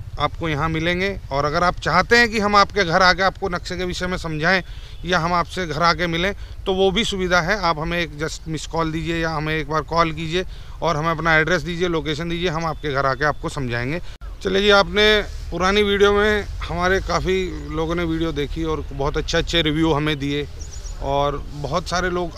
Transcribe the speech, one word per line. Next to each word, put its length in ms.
आपको 300
यहाँ 200
मिलेंगे। 500
और 140
अगर 180
आप 120
चाहते 420
हैं 120
कि 100
हम 160
आपके 280
घर 180
आके 220
आपको 260
नक्शे 280
के 80
विषय 220
में 100
समझाएं 460
या 140
हम 140
आपसे 340
घर 140
आके 260
मिलें, 280
तो 80
वो 180
भी 120
सुविधा 380
है। 200
आप 180
हमें 200
एक 200
just 280
मिस 180
कॉल 260
दीजिए 260
या 120
हमें 280
एक 120
बार 120
कॉल 300
कीजिए 340
और 160
हमें 140
अपना 240
एड्रेस 260
दीजिए, 260
लोकेशन 420
दीजिए, 200
हम 160
आपके 260
घर 140
आके 200
आपको 240
समझाएंगे। 520
चलिए 180
जी, 80
आपने 520
पुरानी 320
वीडियो 300
में 320
हमारे 300
काफ़ी 760
लोगों 200
ने 80
वीडियो 280
देखी 320
और 300
बहुत 240
अच्छे 200
अच्छे 240
रिव्यू 320
हमें 260
दिए, 280
और 520
बहुत 360
सारे 200
लोग 280